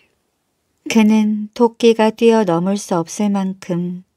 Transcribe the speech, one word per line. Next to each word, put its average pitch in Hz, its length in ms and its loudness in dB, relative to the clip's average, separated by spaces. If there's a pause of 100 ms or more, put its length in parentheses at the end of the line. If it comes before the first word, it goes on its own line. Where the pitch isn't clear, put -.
(880)
그는 214 640 2
토끼가 226 580 2
뛰어넘을 202 640 2
수 202 180 -6
없을 170 340 -4
만큼 185 720 -6 (140)